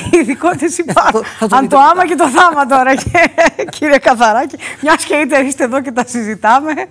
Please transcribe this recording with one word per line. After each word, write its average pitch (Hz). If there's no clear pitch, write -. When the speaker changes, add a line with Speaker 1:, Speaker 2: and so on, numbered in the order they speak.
Speaker 1:
οι 349
ειδικότητες 294
Speaker 2:
<laughs> 339
Speaker 1:
υπάρχουν. 214
Speaker 2:
Θα 220
το, -
θα -
το 240
Speaker 1:
Αν 269
Speaker 2:
δείτε 262
Speaker 1:
το 277
Speaker 2:
μετά. 294
Speaker 1:
άμα 359
και 330
το 302
θάμα 294
τώρα, 262
<laughs> 262
και, -
κύριε 285
Καθαράκη, 240
μιας 311
και 349
είτε 294
είστε 277
εδώ 254
και 262
τα 240
συζητάμε. 233